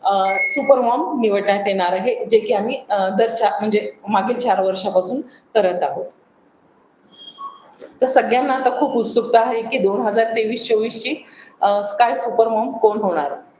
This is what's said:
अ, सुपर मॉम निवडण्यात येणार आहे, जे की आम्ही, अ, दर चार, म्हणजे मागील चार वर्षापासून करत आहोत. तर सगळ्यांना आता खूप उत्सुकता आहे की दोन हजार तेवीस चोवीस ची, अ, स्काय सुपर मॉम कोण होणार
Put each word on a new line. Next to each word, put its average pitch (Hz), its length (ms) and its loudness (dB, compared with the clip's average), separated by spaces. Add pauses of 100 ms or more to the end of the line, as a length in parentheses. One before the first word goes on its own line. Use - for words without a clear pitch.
अ, - 300 2 (140)
सुपर 269 340 4
मॉम 262 400 0
निवडण्यात 202 460 0
येणार 185 260 0
आहे, 214 320 -2
जे 214 140 4
की 214 140 -2
आम्ही, 226 360 -2
अ, 196 200 0
दर 220 200 2
चार, 226 300 0
म्हणजे 208 320 -2 (180)
मागील 214 300 0
चार 202 220 0
वर्षापासून 190 600 -2 (340)
करत 180 280 2
आहोत. - 220 -4 (2000)
तर 254 60 2
सगळ्यांना 254 460 2
आता 254 260 0
खूप 285 160 0
उत्सुकता 233 440 2
आहे 226 220 0
की 233 160 -6
दोन 196 240 0
हजार 226 220 0
तेवीस 226 440 -2
चोवीस 226 360 0
ची, 294 220 -6 (360)
अ, 202 240 2
स्काय 226 300 0
सुपर 226 320 0
मॉम 226 240 -2
कोण 220 260 2
होणार 165 360 -2 (260)